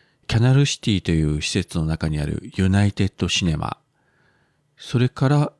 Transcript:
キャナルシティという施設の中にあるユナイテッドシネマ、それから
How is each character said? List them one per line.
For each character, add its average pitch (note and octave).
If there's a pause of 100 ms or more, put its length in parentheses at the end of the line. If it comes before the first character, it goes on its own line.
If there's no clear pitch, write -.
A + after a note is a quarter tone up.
(280)
キ -
ャ G#2+
ナ B2+
ル C#3
シ -
テ A#2
ィ F#2+
と -
い D#2+
う D2+
施 -
設 -
の D#2+
中 D#2+
に D2+
あ D2
る D2+
ユ F#2+
ナ G2+
イ G2
テ G2
ッ -
ド -
シ -
ネ D#2+
マ、 - (1040)
そ -
れ B2
か -
ら D3